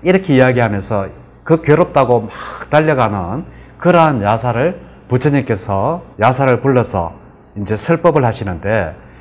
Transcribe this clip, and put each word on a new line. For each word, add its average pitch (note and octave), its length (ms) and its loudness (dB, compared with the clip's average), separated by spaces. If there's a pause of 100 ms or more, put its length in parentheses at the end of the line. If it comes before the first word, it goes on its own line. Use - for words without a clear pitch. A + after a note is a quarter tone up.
이렇게 F#3 340 0
이야기하면서 A2+ 720 0 (360)
그 D#3+ 160 2
괴롭다고 C#3+ 600 2
막 A2 80 -10 (400)
달려가는 B2+ 760 0 (340)
그러한 D#3+ 440 2
야사를 A#2 580 -2 (280)
부처님께서 B2 960 -2 (160)
야사를 B2+ 440 2
불러서 A2 500 0 (440)
이제 G#2 200 -4
설법을 D#3 480 0
하시는데 G2 720 -4 (240)